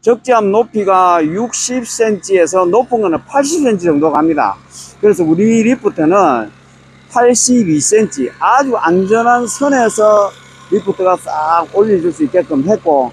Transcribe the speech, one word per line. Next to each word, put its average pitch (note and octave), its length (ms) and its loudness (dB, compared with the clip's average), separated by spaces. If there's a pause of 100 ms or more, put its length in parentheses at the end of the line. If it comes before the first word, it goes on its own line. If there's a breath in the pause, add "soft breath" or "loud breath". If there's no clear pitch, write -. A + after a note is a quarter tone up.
적재함 A3 500 0
높이가 F#3+ 720 2
육십 A#3 640 -6
센치에서 F#3 760 0
높은 A3+ 360 0
거는 E3 240 -2
팔십 C#4+ 360 -2
센치 G#3 240 0
정도 D#3 260 0
갑니다. D3 460 0 (420 loud breath)
그래서 G3 240 2
우리 G#3 380 2
리프트는 F3+ 880 0 (640)
팔십이 A#3+ 680 2
센치, C#3 600 -2
아주 A#3+ 380 0
안전한 A3 680 0
선에서 G#3+ 840 0 (400)
리프트가 F#3 460 -2
싹 D#3 540 -2
올려줄 F#3+ 400 0
수 D#3 120 -4
있게끔 C#3+ 400 -2
했고 D#3 500 0